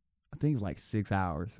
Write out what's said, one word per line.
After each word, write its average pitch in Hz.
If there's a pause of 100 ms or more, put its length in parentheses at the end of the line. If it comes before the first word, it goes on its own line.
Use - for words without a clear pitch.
(320)
I -
think 151
it 139
was, 104
like, 90
six -
hours. 90